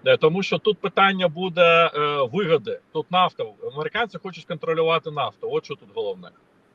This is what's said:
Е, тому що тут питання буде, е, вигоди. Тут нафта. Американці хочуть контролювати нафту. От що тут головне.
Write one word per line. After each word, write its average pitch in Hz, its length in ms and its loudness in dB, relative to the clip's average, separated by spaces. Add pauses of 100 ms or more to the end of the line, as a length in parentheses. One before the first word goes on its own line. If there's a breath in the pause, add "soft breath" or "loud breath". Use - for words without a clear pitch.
Е, 131 120 4
тому 170 260 2
що 180 140 -2
тут 214 200 0
питання 185 500 2
буде, 170 680 4
е, 147 40 -4 (340)
вигоди. 156 460 -2 (140)
Тут 156 180 -6
нафта. 175 320 0 (300)
Американці 175 440 -6
хочуть 165 280 -14
контролювати 160 680 -2
нафту. 139 400 -8
От 156 140 -4
що 143 100 -12
тут - 200 -20
головне. 95 340 -8 (460)